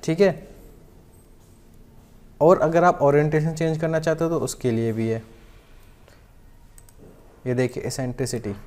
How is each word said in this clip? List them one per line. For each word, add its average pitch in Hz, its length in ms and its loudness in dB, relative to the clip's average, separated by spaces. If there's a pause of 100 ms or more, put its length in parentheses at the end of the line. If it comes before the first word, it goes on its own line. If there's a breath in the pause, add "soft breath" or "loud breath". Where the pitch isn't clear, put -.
ठीक 160 180 -2
है, - 280 0 (1900)
और 170 200 6
अगर 165 240 4
आप - 180 4
ओरिएंटेशन 151 520 2
चेंज 160 240 -2
करना 160 220 -2
चाहते 160 240 -2
हो 160 60 -2
तो 165 80 -2
उसके 123 320 -4
लिए 113 220 0
भी 113 160 -2
है। 110 140 -4 (2250 soft breath)
ये 127 100 -2
देखिए 127 280 -2
एसेंट्रिसिटी 123 720 -6 (120)